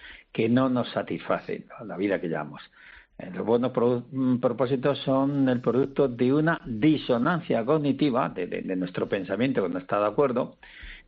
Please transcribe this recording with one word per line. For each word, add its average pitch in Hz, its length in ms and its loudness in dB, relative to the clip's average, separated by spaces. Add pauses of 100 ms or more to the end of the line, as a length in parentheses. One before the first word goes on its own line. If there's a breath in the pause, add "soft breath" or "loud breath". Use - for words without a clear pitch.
(320 loud breath)
que 113 160 0
no 131 200 4
nos 123 240 0
satisfacen, - 760 -4 (180)
la 76 120 -10
vida 95 240 0
que 87 80 -4
llevamos. 76 340 -6 (560 loud breath)
Eh, - 160 -12
los 95 100 -6
buenos 120 280 2
pro-, 123 380 2
mm, 131 280 2
propósitos 131 600 0
son 139 480 2
el 123 120 2
producto 135 480 2
de 123 240 0
una 156 340 2
disonancia 127 1000 2
cognitiva 143 640 2
de, - 180 -6
de, 90 160 -6
de 92 140 -4
nuestro 92 320 -2
pensamiento 104 540 0
que 90 80 0
no 90 80 -4
está 104 200 -2
de 104 80 2
acuerdo, 127 500 0 (520 loud breath)